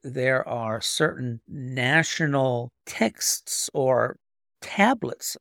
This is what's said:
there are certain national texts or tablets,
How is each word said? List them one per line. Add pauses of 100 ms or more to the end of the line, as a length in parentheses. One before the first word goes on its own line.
there
are
certain
national (140)
texts
or (440)
tablets,